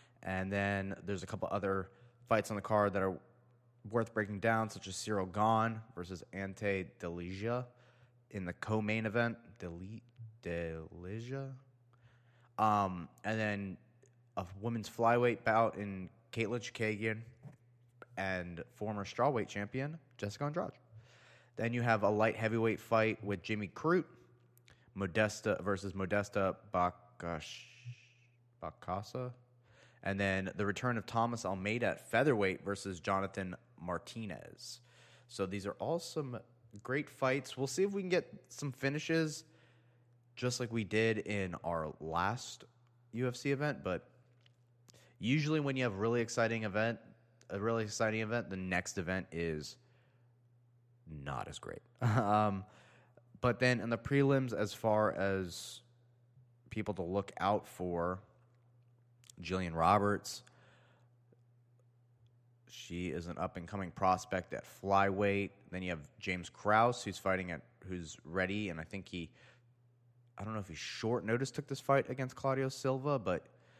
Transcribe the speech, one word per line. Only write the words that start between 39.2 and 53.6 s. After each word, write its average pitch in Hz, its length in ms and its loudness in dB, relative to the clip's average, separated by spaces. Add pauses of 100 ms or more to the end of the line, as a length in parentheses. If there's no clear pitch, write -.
just 123 240 -2
like 113 140 -4
we 113 100 2
did 107 360 4
in 95 440 -2
our 80 380 -2
last 85 640 -2 (480)
U 123 160 0
F 123 80 -8
C 139 140 -2
event, 143 300 0
but 90 280 -2 (1120)
usually 147 420 2
when 139 160 0
you 127 60 2
have 107 160 2
really 117 200 4
exciting 113 460 2
event, 110 340 2 (500)
a 101 80 -4
really 113 280 2
exciting 110 340 0
event, 110 300 -2
the 95 80 -6
next 92 400 -2
event 92 340 -2
is 82 460 -4 (1500)
not 67 240 -6
as - 120 -12
great. 50 280 -12
<laughs> - 140 -12
Um, 107 640 4 (760)
but 120 180 2
then 123 220 4